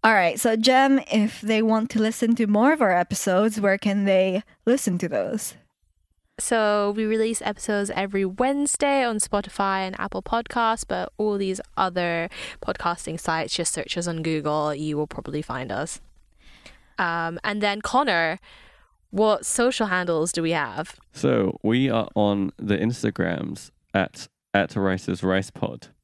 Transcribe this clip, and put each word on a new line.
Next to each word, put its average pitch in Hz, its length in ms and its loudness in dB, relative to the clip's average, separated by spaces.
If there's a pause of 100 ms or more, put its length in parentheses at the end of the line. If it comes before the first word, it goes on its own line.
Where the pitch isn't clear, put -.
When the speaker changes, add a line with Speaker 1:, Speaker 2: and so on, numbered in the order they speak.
Speaker 1:
All 220 120 6
right, 180 260 2
so 226 160 4
Jem, 262 440 6 (120)
if 214 300 0
they 214 180 0
want 220 300 2
to - 100 0
listen 220 360 2
to 226 100 2
more 214 260 6
of 311 80 2
our 190 160 4
episodes, 202 640 2
where 196 160 2
can 202 300 0
they 190 360 4 (220)
listen 226 340 2
to 175 100 -4
those? - 460 -4 (840)
Speaker 2:
So 208 580 2
we 220 80 0
release 220 380 0
episodes 202 520 -2
every 196 300 -2
Wednesday 277 800 0
on 226 140 -2
Spotify 196 680 -2
and 190 140 -8
Apple 190 220 -6
Podcasts, 233 680 -2
but 180 300 -4
all 208 180 0
these 190 240 -4 (160)
other 175 540 -2 (340)
podcasting 170 560 -4
sites, 160 340 -2
just - 200 -2
search - 240 -6
us 170 80 -4
on 165 160 -4
Google, 151 520 0
you 151 220 -4
will 151 100 -2
probably 147 360 -8
find 127 280 -8
us. 123 300 -6 (1000)
Um, 170 460 -2
and 208 180 -4
then 208 200 -2
Connor, 185 560 0 (720)
what 208 340 2
social 240 440 0
handles 175 440 0
do 170 80 -2
we 165 120 0
have? 151 440 -4 (160)
Speaker 3:
So 117 500 0
we 127 280 2
are 113 260 0
on 101 400 2
the 104 220 0
Instagrams 90 920 -2 (220)
at, - 360 -2 (260)
at 98 220 2
Rice 95 340 0
is 92 120 -4
Rice 95 280 0
Pod. - 380 -8 (160)